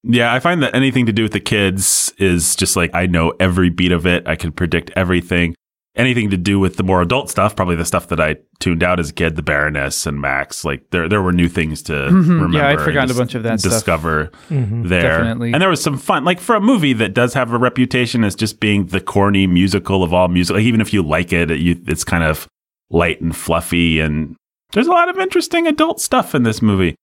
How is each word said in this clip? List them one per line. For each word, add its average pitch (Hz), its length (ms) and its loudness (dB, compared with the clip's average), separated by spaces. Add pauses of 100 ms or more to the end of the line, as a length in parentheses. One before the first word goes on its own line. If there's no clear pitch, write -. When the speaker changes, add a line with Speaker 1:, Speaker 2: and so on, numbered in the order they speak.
Speaker 1:
Yeah, 117 300 2
I 127 60 0
find 170 240 0
that 120 120 -2
anything 127 320 2
to 117 60 0
do 110 100 0
with 107 100 -2
the 101 60 -2
kids 98 800 0
is 90 380 0
just - 200 -2
like, 85 180 0
I 90 140 0
know 82 320 2
every 90 300 4
beat 87 220 2
of 87 140 0
it. 87 220 2
I 80 80 -2
can 80 160 -6
predict 85 440 -2
everything. 87 600 0 (400)
Anything 120 340 0
to 98 80 0
do 98 220 0
with 92 180 0
the 98 60 -2
more 92 180 2
adult 117 300 0
stuff, 101 240 0
probably 87 200 0
the 80 80 -4
stuff - 260 -2
that 82 120 -2
I 78 140 0 (240)
tuned 85 240 0
out 90 160 0
as 76 100 -4
a - 40 -16
kid, 80 220 -2
the 80 60 -6
Baroness 73 640 -2
and 71 160 -6
Max, 69 420 -6
like, 73 280 -8
there, 85 180 -2
there 101 140 0
were 92 80 0
new 87 180 2
things 78 340 -4
to 80 100 -6
Speaker 2:
Mm-hmm. 87 400 4
Speaker 1:
remember 160 260 0
Speaker 2:
Yeah, 143 80 2
I'd 147 80 2
Speaker 1:
and 156 60 -4
Speaker 2:
forgotten 151 240 0
a - 20 -2
Speaker 1:
dis-, 123 100 -2
Speaker 2:
bunch 123 180 -2
of 117 80 -6
that 113 160 -2
stuff. 95 120 0
Speaker 1:
discover 80 600 -2 (180)
Speaker 3:
Mm-hmm. 117 400 -2
Speaker 1:
there. 90 120 2 (160)
Speaker 2:
Definitely. 117 360 -2
Speaker 1:
And 151 80 2
there 190 80 2
was 165 120 0
some 143 160 -2
fun, 160 260 -2
like, 175 160 0
for 233 160 0
a 202 60 0
movie 196 320 2
that 107 220 -2
does 120 180 2
have 123 180 -2
a 120 60 -2
reputation 123 680 0
as 98 120 0
just - 240 -4
being 101 260 2
the 92 160 -4
corny 98 460 2
musical 92 560 2
of 85 100 0
all 90 140 4
music, 90 280 2
like, 107 100 2
even 113 160 2
if 107 120 -2
you 98 80 2
like 82 320 -2
it, 85 160 0
it, 76 100 -2
you, 85 280 0
it's 80 160 -4
kind 85 200 0
of 78 240 -2 (440)
light 85 280 0
and 80 160 -4
fluffy, 82 640 0
and 78 360 -2 (380)
there's 247 140 2
a 349 40 2
lot 349 180 2
of 370 80 -4
interesting 349 480 -2
adult 311 340 0
stuff - 360 -2
in 127 80 2
this 110 180 0
movie. 95 420 2